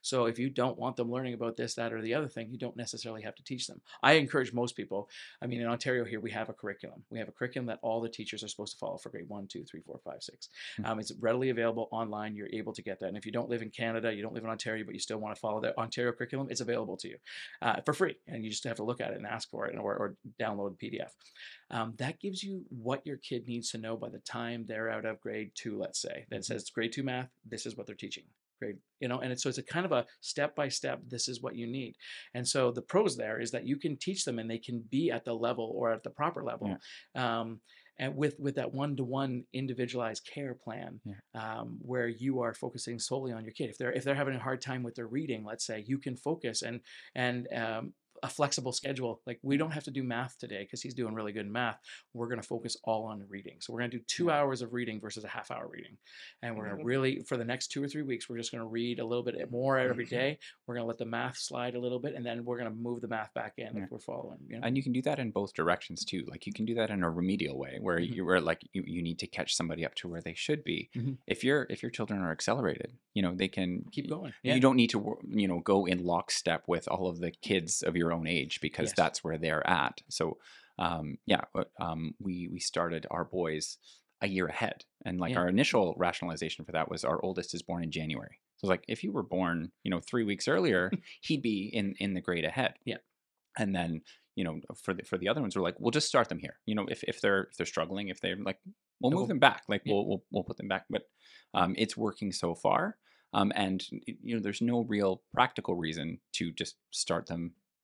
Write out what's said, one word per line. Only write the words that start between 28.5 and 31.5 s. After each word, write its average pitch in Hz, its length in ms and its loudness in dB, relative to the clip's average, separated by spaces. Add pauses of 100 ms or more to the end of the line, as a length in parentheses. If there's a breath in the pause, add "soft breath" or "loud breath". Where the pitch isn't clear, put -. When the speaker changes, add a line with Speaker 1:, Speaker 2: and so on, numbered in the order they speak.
Speaker 1:
Grade, 101 200 -6 (200)
you 131 80 -2
know, 123 120 -2
and 127 120 -2
it's, 127 100 -4
so - 60 -2
it's 131 100 0
a - 60 -6
kind 175 220 0
of 170 80 0
a 120 120 4 (140 loud breath)
step-by-step, 139 880 -2
this 123 220 -2
is 120 120 -6
what 127 140 -6